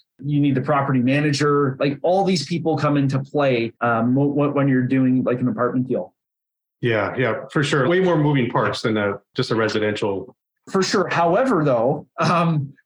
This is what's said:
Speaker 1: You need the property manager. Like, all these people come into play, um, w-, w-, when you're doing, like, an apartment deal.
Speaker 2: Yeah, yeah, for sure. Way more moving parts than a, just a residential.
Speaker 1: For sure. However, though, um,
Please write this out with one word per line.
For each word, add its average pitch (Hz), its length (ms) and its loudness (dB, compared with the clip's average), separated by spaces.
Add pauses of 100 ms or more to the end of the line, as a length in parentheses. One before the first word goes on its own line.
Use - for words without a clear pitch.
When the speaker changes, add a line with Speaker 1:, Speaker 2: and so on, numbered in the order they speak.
(240)
Speaker 1:
You 143 160 0
need 143 160 2
the 127 60 0
property 135 380 0
manager. 143 800 0
Like, 135 220 -2
all 185 220 2
these 185 220 0
people 160 300 -2
come 143 220 0
into 135 220 0
play, 131 520 0 (100)
um, 120 340 2
w-, 143 200 2
w-, 143 160 0
when 139 160 0
you're 127 140 2
doing, 127 420 2
like, 120 180 -2
an 127 60 -2
apartment 120 400 -2
deal. 104 260 -6 (680)
Speaker 2:
Yeah, 107 340 -2
yeah, 117 360 -2
for 160 120 0
sure. 139 240 0
Way 180 120 2
more 175 180 2
moving 143 320 2
parts 107 320 -2
than 110 160 0
a, 101 220 -2 (160)
just 127 160 -2
a 120 40 0
residential. 104 800 -2 (360)
Speaker 1:
For 190 100 0
sure. 180 280 0
However, 175 540 2
though, 135 440 0 (120)
um, 165 540 0 (120)